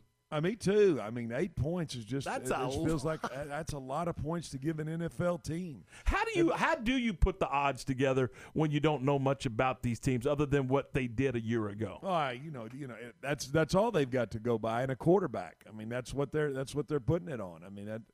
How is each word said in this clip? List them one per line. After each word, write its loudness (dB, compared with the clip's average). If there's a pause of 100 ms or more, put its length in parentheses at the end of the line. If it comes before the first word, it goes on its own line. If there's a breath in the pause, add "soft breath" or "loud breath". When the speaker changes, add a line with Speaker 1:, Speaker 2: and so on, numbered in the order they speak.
(320)
Speaker 1:
Uh, -2
me, 0
too. 4
I -6
mean, -4
eight -2
points -2
is -8
just, -4
Speaker 2:
That's -4
Speaker 1:
it, 0
Speaker 2:
a -2
Speaker 1:
it -2 (120)
feels 0
Speaker 2:
lo- 0
Speaker 1:
like, -6
uh, -6
that's -6
a -8
lot -4
of -2
points -4
to -8
give -2
an -4
N -4
F -4
L 2
team. -6 (220 loud breath)
Speaker 2:
How 4
do -2
you, 6
Speaker 1:
And 0
Speaker 2:
how 4
do 2
you 2
put -4
the 0
odds 0
together 2 (200 loud breath)
when 2
you 2
don't 2
know 4
much 0
about 0
these 0
teams 0
other 2
than 2
what 0
they 0
did 0
a -2
year 0
ago? -6
Speaker 1:
All -6
right, 0
you -10
know, -10 (100)
you -10
know, -12
it, -14
that's, -4
that's 4
all 4
they've 2
got 0
to -4
go 2
by, 0
and 0
a -2
quarterback. 2
I -14
mean, -8
that's -4
what -2
they're, 0
that's -6
what -4
they're 0
putting 0
it -6
on. -10
I -14
mean, -12
that -8 (120)